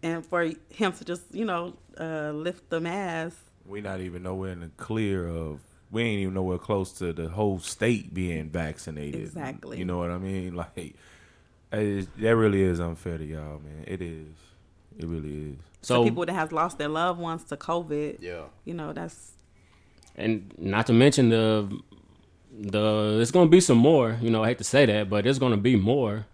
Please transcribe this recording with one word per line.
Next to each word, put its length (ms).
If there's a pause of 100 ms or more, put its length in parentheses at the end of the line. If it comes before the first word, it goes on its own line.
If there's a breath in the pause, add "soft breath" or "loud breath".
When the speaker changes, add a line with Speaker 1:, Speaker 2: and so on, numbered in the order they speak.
Speaker 1:
And 220
for 180 (260)
him 240
to 100
just, 280
you 140
know, 280 (260)
uh, 320
lift 380
the 100
mask. 580 (280)
Speaker 2:
We 160
not 180
even 240
nowhere 280
in 100
the 160
clear 500
of, 320 (320)
we 120
ain't 180
even 140
nowhere 240
close 400
to 140
the 160
whole 300
state 540
being 360
vaccinated. 720
Speaker 1:
Exactly. 580
Speaker 2:
You 60
know 120
what 140
I 60
mean? 380
<laughs> 0
Like, 220
it 1040
is, 280 (120)
that 160
really 260
is 180
unfair 380
to 80
y'all, 340
man. 280
It 140
is. 260 (720)
It 80
really 460
is. 40 (260)
Speaker 1:
So 140
Speaker 3:
So 100
Speaker 1:
people 200
that 80
has 200
lost 240
their 100
loved 320
ones 260
to 120
covid, 640
Speaker 4:
Yeah. 220 (200)
Speaker 1:
you 100
know, 200
that's 380 (840 soft breath)
Speaker 3:
And 420
not 300
to 60
mention 360
the, 400 (880)
the, 640
it's 100
gonna 180
be 100
some 200
more, 420
you 80
know, 140
I 60
hate 100
to 40
say 220
that, 240
but 160
there's 140
gonna 180
be 180
more. 580